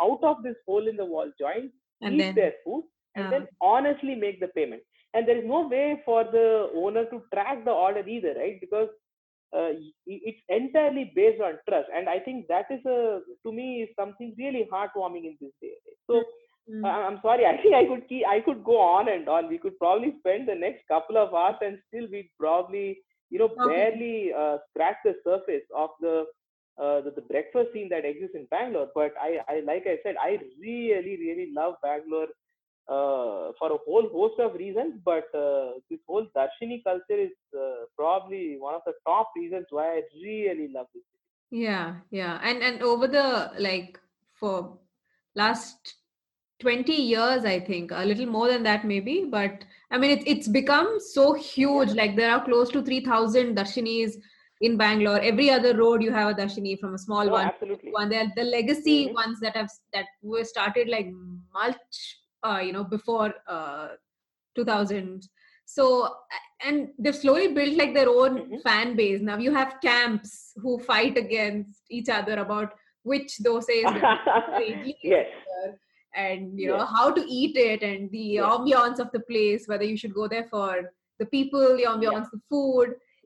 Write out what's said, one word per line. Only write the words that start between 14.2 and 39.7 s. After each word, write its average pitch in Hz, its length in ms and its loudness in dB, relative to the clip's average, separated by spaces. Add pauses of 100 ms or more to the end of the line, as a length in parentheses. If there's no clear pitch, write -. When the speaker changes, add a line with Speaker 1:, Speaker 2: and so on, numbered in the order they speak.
Speaker 1:
really 254 340 -4
heartwarming 185 540 -6
in 156 140 -12
this 139 220 -16
day - 160 -14
and - 140 -20
age. - 160 -20
So, 233 160 2 (440)
Speaker 2:
Hmm. 220 120 -12
Hmm. 208 60 -4
Speaker 1:
uh, 196 40 0 (180)
I'm 202 140 -6
sorry, 233 240 4
<laughs> 170 60 8
I - 100 -2
think 392 140 8
I 262 100 8
could 254 240 -4
keep, 247 180 -4
I 202 140 2
could 226 220 -2
go 226 160 6
on 190 280 6
and 170 220 -2
on. 165 180 2
We 165 120 -6
could 190 180 -8
probably 214 420 2
spend 208 280 0
the 202 80 -2
next 175 320 -4
couple 160 300 0
of 190 160 2
hours 190 280 2
and 202 160 -6 (100)
still 226 240 -10
we'd 196 280 -12
probably, 185 640 -2 (260)
you - 100 -4
know, 453 60 4
Speaker 2:
Okay. 247 280 0
Speaker 1:
barely, 220 600 -2
uh, 147 240 -2 (120)
scratch 180 360 -2
the 196 180 2
surface 175 400 -2 (120)
of 156 160 -2 (100)
the, 160 240 0 (560)
uh, 143 200 0
the, 143 100 -8
the - 100 -10
breakfast 233 500 -2
scene 208 180 -8
that 165 140 -4
exists 165 320 -8
in 143 120 -14
Bangalore. 175 480 -4
But 147 260 0
I, 160 260 -4
I, 151 120 -4
like 160 260 -4
I 175 180 -2
said, 196 160 -4
I 196 200 -2 (200)
really, 202 580 -2
really 165 360 -6
love 165 300 -2
Bangalore, 156 460 -4 (580)
uh, 127 720 -2
for 160 120 -2
a 151 140 0
whole 214 240 2
host 214 300 0
of 214 160 -2
reasons. 208 400 -6 (100)
But, 165 200 0 (100)
uh, 139 380 -2 (180)
this 160 160 -8
whole 214 180 -4 (100)
Darshini 233 480 -4
culture 185 440 -2
is, 180 40 -14 (240)
uh, 131 300 -8 (100)
probably 180 640 -2
one 143 140 -8
of 165 140 -8
the 160 60 -6 (120)
top 208 300 2
reasons 175 340 -8
why 160 280 -4